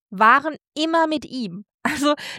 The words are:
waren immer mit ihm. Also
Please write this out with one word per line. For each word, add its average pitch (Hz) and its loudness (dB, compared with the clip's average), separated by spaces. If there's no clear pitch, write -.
waren 254 4
immer 320 0
mit 311 -4
ihm. 208 -10
Also 294 0